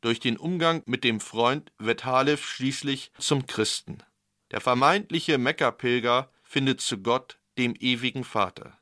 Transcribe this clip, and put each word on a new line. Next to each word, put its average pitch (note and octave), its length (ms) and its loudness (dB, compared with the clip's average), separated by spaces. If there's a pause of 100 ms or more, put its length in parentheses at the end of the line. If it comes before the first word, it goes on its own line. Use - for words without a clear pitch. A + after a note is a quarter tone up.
Durch A#2 180 0
den A#2 180 0
Umgang E3 480 0
mit A#2+ 200 -4
dem A2 160 2
Freund A#2+ 580 0
wird A2 260 -2
Halef C3+ 400 2
schließlich C3+ 720 -4
zum C#3 280 0
Christen. - 560 -4 (480)
Der A2 100 -6
vermeintliche D3+ 800 2
Mekka-Pilger B2 880 0 (140)
findet C3 380 -2
zu - 180 -4
Gott, A#2 400 -2 (180)
dem A#2+ 220 0
ewigen B2 460 -2
Vater. - 580 -4